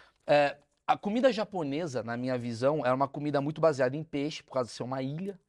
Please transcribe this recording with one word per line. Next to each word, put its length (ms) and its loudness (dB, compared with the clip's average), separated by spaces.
É, 300 4
a 100 4
comida 360 2
japonesa, 680 -4
na 140 -4
minha 220 -2
visão, 480 0
era 80 4
uma 140 2
comida 320 -2
muito 200 -4
baseada 360 2
em 60 -6
peixe, 400 -6
por 100 -20
causa 180 -2
de 60 -14
ser 80 -8
uma 180 -6
ilha, 360 -8